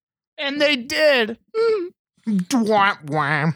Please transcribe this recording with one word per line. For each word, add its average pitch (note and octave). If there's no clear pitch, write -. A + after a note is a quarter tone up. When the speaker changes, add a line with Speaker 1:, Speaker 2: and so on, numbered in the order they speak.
Speaker 1:
And D4
they D4
did. B3+
Mm. A4
Speaker 2:
Dwah, G3+
wah. D3+